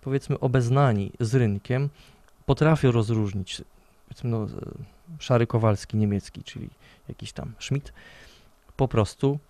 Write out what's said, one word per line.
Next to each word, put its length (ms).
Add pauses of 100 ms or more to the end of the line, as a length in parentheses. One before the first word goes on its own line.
powiedzmy, 400
obeznani 800
z 140
rynkiem, 560 (560)
potrafią 460
rozróżnić, 680 (460)
powiedzmy, 220
no, 140
e, 40 (720)
szary 280
Kowalski 500
niemiecki, 460
czyli 280 (380)
jakiś 240
tam 260
Schmidt, 340 (840)
po 120
prostu 500 (120)